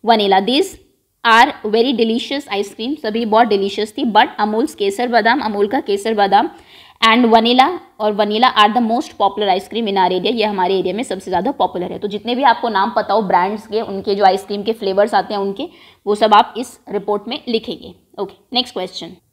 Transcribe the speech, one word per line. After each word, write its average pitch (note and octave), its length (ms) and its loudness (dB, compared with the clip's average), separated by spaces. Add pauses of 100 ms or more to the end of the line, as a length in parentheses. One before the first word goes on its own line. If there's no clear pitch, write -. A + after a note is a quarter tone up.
वनीला। G3+ 320 2
These B3 280 0 (600)
are A3+ 200 6 (180)
very A3+ 320 2
delicious A#3+ 500 -2
ice G3+ 280 -6
cream, B3+ 240 -8
सभी A3+ 260 -4
बहुत G#3+ 220 4
डिलीशियस G3+ 500 -2
थी, C#4+ 60 -4
but A3+ 240 4 (120)
अमूल्स G#3+ 360 -2
केसर G#3 320 -2
बादाम, A#3 320 2
अमूल G#3 280 -2
का C4 120 -2
केसर G#3 340 -2
बादाम G#3 360 2 (580)
and A#3 180 6
vanilla, A#3+ 520 4 (220)
और G#3+ 160 0
vanilla G#3+ 420 2
are G#3+ 120 6
the A#3+ 140 0
most A#3 240 -2
popular G3+ 400 -2
ice F#3+ 200 0
cream A3+ 180 -4
in G3 100 -2
our F#3 160 2
area, F#3 240 0
ये G#3+ 100 0
हमारे F#3+ 340 0
एरिया F3+ 140 -2
में A3 100 -4
सबसे F#3+ 280 -8
ज़्यादा F#3 200 -2
पॉपुलर F3+ 400 -4
है। E3+ 80 -12
तो G#3 80 -8
जितने G#3 280 -6
भी C4 80 -2
आपको A#3 260 2
नाम G#3 260 0
पता G#3 180 0
हो A3 80 2
ब्रांड्स F#3+ 460 -2
के, G#3+ 140 -4
उनके G3 340 -4
जो G3 100 0
आइसक्रीम G3 380 0
के A3 100 -2
फ्लेवर्स G3+ 400 0
आते G#3+ 200 -2
हैं G3+ 80 -4
उनके, G3 280 -6 (380)
वो G#3 80 0
सब G#3+ 180 4
आप G#3 240 6
इस - 220 -10 (100)
रिपोर्ट G3+ 380 -4
में A#3 200 -10
लिखेंगे। A3 480 -6 (240)
ओके, G3 140 -8 (200)
नेक्स्ट B3 200 -4
क्वेश्चन। F3 380 -10 (220)